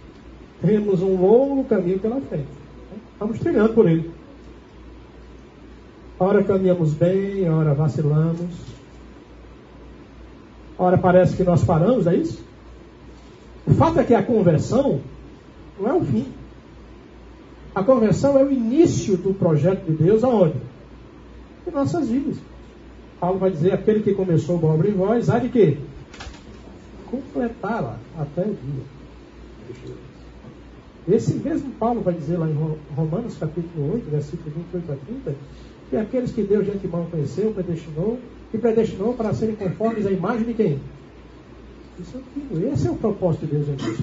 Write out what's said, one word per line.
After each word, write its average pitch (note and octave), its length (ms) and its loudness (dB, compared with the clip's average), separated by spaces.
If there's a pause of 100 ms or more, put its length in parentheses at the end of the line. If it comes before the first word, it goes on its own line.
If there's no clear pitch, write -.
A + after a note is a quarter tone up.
(640)
Temos G3+ 400 2
um F#3+ 180 2
longo C4 460 4
caminho F#3+ 340 0
pela A#3 220 -2
frente. D#3 420 -8 (500)
Estamos G#3+ 260 -6
trilhando A3+ 340 2
por G#3+ 160 6
ele. E3 220 2 (2000)
Ora G3 240 4
caminhamos F3+ 500 2
bem, F#3+ 560 0
ora D#3 240 2
vacilamos. D#3+ 800 0 (2250)
Ora F#3 200 4
parece F3+ 400 6
que F#3+ 60 0
nós F3 200 4
paramos, F#3 420 4
é F3 100 4
isso? D#4+ 280 -2 (1200)
O - 100 4
fato D#4+ 240 4
é B3 40 4
que A#3 100 4
a G#3 80 6
conversão G3+ 800 2 (800)
não G3+ 100 -2
é D4 40 0
o F4+ 100 2
fim. A#3 220 -2 (1500)
A G3 80 -2
conversão B3 560 4
é C4+ 60 8
o C#4+ 80 2
início A#3+ 640 2
do F#3+ 180 -2
projeto F3 520 2
de D#3+ 80 -2
Deus F3+ 300 4
aonde? G#3+ 320 4 (1120)
Em F4 60 -6
nossas C#4 380 0
vidas. B3+ 260 -2 (840)
Paulo F#3 180 0
vai F#3 120 2
dizer: E3 220 2
"Aquele G#3+ 280 2
que G3 120 2
começou F3 440 0
a - 20 0
boa D#3 140 4
obra E3+ 160 2
em G#3 40 0
vós, G3 360 2
há A#3 100 2
de B3+ 80 0
quê? F#3+ 300 4 (1300)
Completá-la A3+ 880 -6 (220)
até D#3 220 -4
o G3+ 120 -2
dia." C3+ 300 -8 (2250)
Esse G3 280 2
mesmo C#4+ 380 -4
Paulo A3+ 280 -2
vai F3 140 0
dizer D#3 240 -4
lá D#3+ 120 -2
em D#3 40 -2
Ro-, D#3 240 -4 (180)
Romanos D#3+ 420 -4
capítulo D#3+ 540 -6
oito, A3+ 180 -6
versículo D3+ 460 -6
vinte E3+ 160 -10
e F3+ 60 -8
oito E3 120 -8
a C#3 60 -6
trinta, G3+ 400 -10 (540)
que B3+ 80 -2
aqueles A#3+ 340 -4
que A3 120 -4
Deus G3+ 200 2
de G3 80 -2
antemão E3+ 400 -4
conheceu, F3 400 -2
predestinou, F3 640 -6 (360)
e A3+ 40 -4
predestinou A3 560 0
para G#3+ 200 -2
serem G#3+ 200 -2
conformes G#3 520 -2
à G3 60 0
imagem G#3+ 340 -2
de A#3 80 -4
quem? F#3 260 0 (1160)
Do E3+ 80 -14
seu B3+ 160 -14 (120)
Filho. B3 380 -4
Esse - 160 -2
é E4+ 40 0
o - 40 -2
propósito F#3 500 -2
de C#3+ 80 -4
Deus C#3+ 140 -2
em C#3+ 180 -6
nós. D#3+ 180 -4